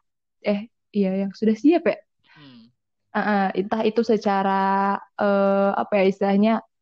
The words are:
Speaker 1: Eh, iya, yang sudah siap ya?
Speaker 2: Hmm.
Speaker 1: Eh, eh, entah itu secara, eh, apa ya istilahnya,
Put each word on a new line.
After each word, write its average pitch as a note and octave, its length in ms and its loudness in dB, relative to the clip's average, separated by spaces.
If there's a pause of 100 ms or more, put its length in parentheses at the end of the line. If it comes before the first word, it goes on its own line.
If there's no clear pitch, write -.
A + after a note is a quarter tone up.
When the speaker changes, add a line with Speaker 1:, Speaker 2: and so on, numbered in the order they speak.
(420)
Speaker 1:
Eh, G#3 240 -2 (240)
iya, G3 380 -2
yang F#3+ 80 -10
sudah A3 180 0
siap E4 320 2
ya? - 120 0 (360)
Speaker 2:
Hmm. A#3+ 380 -20 (400)
Speaker 1:
Eh, G#3+ 80 -4
eh, G3+ 260 0 (140)
entah A3 240 -4
itu A3 160 0
secara, G3 960 0 (240)
eh, G3 560 2
apa - 240 -4
ya F#3+ 80 4
istilahnya, G3+ 460 2 (280)